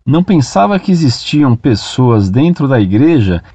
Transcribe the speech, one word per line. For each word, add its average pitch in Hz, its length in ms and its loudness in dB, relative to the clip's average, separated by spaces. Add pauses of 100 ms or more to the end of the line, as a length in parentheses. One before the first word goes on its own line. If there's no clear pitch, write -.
Não 160 180 2
pensava 196 540 0
que 190 120 -4
existiam 147 640 0
pessoas 117 760 0
dentro 151 360 0
da 131 140 0
igreja 104 600 0 (120)